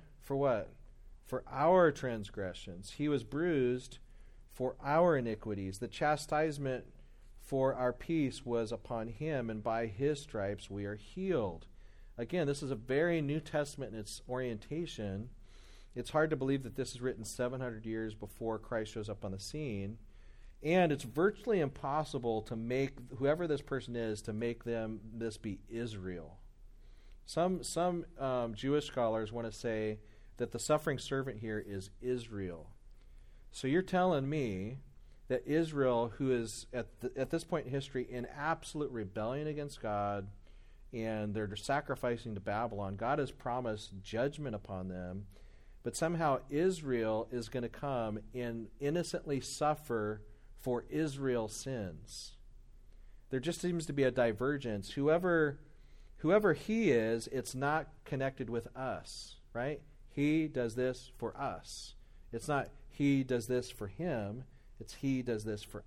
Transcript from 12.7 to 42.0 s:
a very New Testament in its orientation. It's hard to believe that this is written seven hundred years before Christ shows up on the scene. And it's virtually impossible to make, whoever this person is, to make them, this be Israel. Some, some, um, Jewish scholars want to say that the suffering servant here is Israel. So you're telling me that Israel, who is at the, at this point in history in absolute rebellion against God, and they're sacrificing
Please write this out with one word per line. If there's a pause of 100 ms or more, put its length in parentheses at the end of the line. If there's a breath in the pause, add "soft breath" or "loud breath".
a
very
New
Testament
in
its
orientation. (640 soft breath)
It's
hard
to
believe
that
this
is
written
seven
hundred
years
before
Christ
shows
up
on
the
scene. (640 soft breath)
And
it's
virtually
impossible
to
make, (260)
whoever
this
person
is,
to
make
them, (120)
this
be (100)
Israel. (880 soft breath)
Some,
some, (120)
um,
Jewish
scholars
want
to
say (400 soft breath)
that
the
suffering
servant
here
is (100)
Israel. (800 soft breath)
So
you're
telling
me (500 soft breath)
that
Israel,
who
is
at
the,
at
this
point
in
history
in
absolute
rebellion
against
God, (640 soft breath)
and
they're
sacrificing